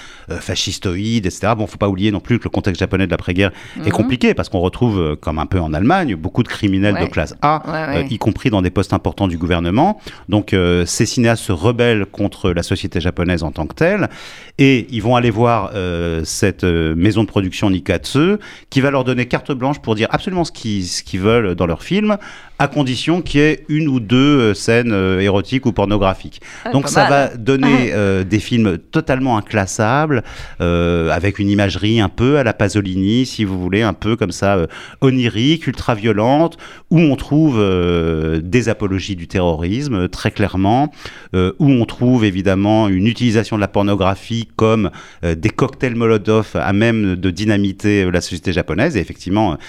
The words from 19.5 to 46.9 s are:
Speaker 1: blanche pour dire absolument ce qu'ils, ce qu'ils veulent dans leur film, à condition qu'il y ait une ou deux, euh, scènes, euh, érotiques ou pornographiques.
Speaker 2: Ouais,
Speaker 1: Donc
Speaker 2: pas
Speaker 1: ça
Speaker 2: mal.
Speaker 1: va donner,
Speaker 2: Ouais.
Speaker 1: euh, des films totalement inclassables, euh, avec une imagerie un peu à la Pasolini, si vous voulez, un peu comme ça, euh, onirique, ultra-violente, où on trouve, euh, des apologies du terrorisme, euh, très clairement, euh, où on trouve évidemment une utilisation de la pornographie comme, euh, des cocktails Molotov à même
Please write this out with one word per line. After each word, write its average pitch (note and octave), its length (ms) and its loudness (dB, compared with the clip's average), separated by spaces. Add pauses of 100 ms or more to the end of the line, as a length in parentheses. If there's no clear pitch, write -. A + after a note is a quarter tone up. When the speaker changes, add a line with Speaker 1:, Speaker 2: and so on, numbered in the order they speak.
Speaker 1:
blanche C3 280 -4
pour A2+ 160 -2
dire G#2+ 160 0
absolument F3 320 -2
ce D3+ 80 -8
qu'ils, G#2 340 -6
ce - 180 -8
qu'ils - 180 -6
veulent G#2+ 340 2
dans F2+ 100 0
leur E2+ 160 -2
film, G#3+ 360 0 (400)
à C#3+ 100 0
condition C#3+ 540 0
qu'il C#3+ 200 2
y - 20 6
ait D3+ 240 0
une D#3 220 0
ou C3 100 2
deux, G#2+ 180 0
euh, C3+ 360 4
scènes, A#2 400 0
euh, F#2+ 260 2
érotiques G2+ 460 0
ou A2+ 80 2
pornographiques. G2 680 0 (240)
Speaker 2:
Ouais, A#3+ 60 -6
Speaker 1:
Donc C#3 120 2
Speaker 2:
pas C#3+ 60 -4
Speaker 1:
ça F#3+ 140 4
Speaker 2:
mal. G3 60 4
Speaker 1:
va C#3 280 2
donner, C3 300 2
Speaker 2:
Ouais. C3 260 4
Speaker 1:
euh, G2 300 2
des F#2+ 160 2
films G#2+ 380 2
totalement C3 600 -2
inclassables, A2+ 840 0 (380)
euh, E2+ 500 2
avec F2 280 0
une G2+ 100 0
imagerie G#2 500 2
un G2+ 80 4
peu C3 300 2
à C#3 60 2
la A2 100 0
Pasolini, G2+ 720 0
si A2+ 180 -4
vous F#2+ 160 -2
voulez, F#2 220 0
un A2 120 0
peu G#2+ 220 -2
comme G2+ 160 -2
ça, G2+ 240 0
euh, E2+ 120 0 (340)
onirique, C3 640 2
ultra-violente, A#2+ 880 0 (340)
où D#3+ 80 6
on D3+ 180 4
trouve, D3 420 2
euh, E2+ 840 2
des G#2 280 0
apologies G2 480 -2
du E2 100 -12
terrorisme, F#2+ 680 -2
euh, F2+ 120 0
très - 240 -6
clairement, G2+ 640 0 (400)
euh, F#2 260 2
où D3 100 4
on A#2+ 160 4
trouve B2 380 2
évidemment G2 640 2
une F#2+ 200 2
utilisation A2+ 500 0
de G#2 40 0
la F#2+ 60 0
pornographie G2+ 880 -2
comme, A2 360 2 (340)
euh, E2+ 100 0
des E2 140 -2
cocktails B2 460 -2
Molotov A2 600 0
à E2+ 160 -2
même G#2 440 2